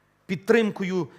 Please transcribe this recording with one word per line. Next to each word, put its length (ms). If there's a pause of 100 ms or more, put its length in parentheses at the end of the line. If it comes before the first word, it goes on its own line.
(260)
підтримкою 840 (120)